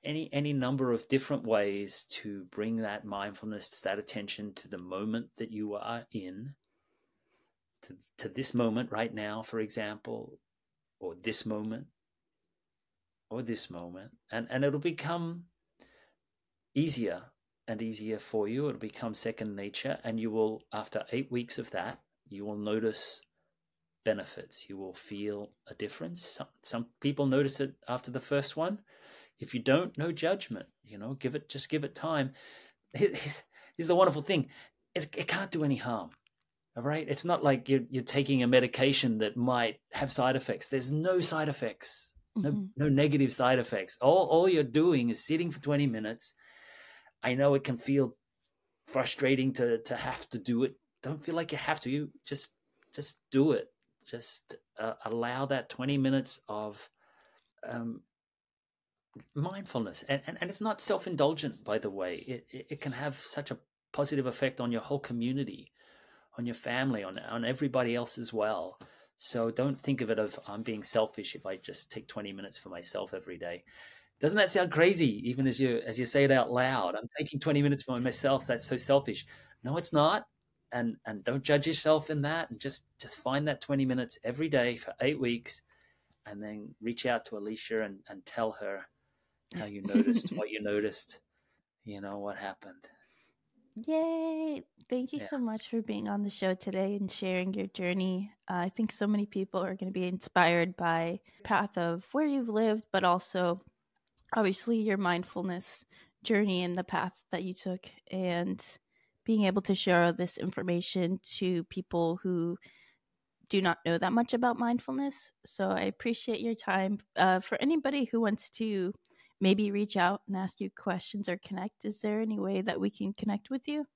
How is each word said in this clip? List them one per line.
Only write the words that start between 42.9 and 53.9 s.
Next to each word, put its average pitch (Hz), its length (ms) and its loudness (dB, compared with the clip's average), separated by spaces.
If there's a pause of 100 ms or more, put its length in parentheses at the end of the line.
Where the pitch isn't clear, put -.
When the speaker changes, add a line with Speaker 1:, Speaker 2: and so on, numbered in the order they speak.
Speaker 1:
side 127 260 4
effects. 101 400 -4
All, 160 280 8
all 170 200 6
you're 165 160 6
doing 135 460 4
is - 160 -2
sitting 165 260 0
for 143 80 -10
twenty 143 260 2
minutes. 113 480 -2 (880)
I 127 100 2
know 139 220 6
it 139 80 2
can 127 140 -2
feel 135 380 2 (720)
frustrating 131 640 2
to, 120 260 4
to 123 160 -4
have - 340 -6
to 117 100 -6
do 120 240 2
it. 135 120 -2 (280)
Don't 147 160 -6
feel 165 160 -4
like 165 160 -2
you 147 60 -4
have 151 240 0
to. 123 80 -4
You 147 200 -2 (160)
just, - 260 -6 (440)
just - 220 -8 (140)
do 143 200 6
it. - 160 0 (380)